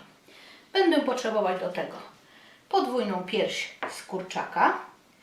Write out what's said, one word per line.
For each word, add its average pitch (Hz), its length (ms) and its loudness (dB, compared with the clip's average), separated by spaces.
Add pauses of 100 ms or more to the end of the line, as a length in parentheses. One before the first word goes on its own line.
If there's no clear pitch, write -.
(720)
Będę 339 260 6
potrzebować 208 600 0
do 180 100 -4
tego - 280 -6 (720)
podwójną 240 540 0
pierś - 520 -2 (140)
z - 140 -14
kurczaka, - 760 0 (460)